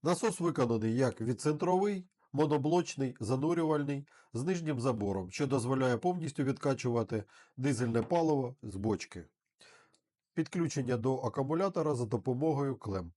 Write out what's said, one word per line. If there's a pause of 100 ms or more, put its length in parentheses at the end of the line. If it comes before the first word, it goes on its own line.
Насос
виконаний
як
відцентровий, (260)
моноблочний,
занурювальний, (260)
з
нижнім
забором,
що
дозволяє
повністю
відкачувати (320)
дизельне
паливо
з
бочки. (1120)
Підключення
до
акумулятора
за
допомогою
клем.